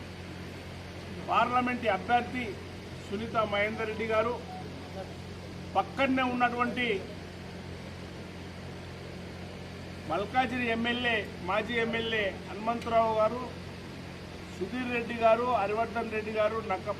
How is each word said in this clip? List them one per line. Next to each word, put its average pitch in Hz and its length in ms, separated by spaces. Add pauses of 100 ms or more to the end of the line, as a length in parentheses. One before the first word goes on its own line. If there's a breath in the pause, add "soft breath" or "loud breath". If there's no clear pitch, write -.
(1300)
పార్లమెంట్ 240 580
అభ్యర్థి 233 580 (680)
సునీత 226 260
మహేందర్ 214 500
రెడ్డి 214 180
గారు, 220 360 (1400)
పక్కనే 262 460
ఉన్నటువంటి 240 800 (3000)
మల్కాజిరి 240 640
ఎమ్మెల్యే, 233 580 (140)
మాజీ 208 320
ఎమ్మెల్యే 226 600 (160)
హనుమంతరావు 226 640
గారు, 220 340 (1080)
సుధీర్ 247 340
రెడ్డి 233 220
గారు, 226 300
హరివర్ధన్ 220 680
రెడ్డి 214 180
గారు, 214 380
నక్క 190 320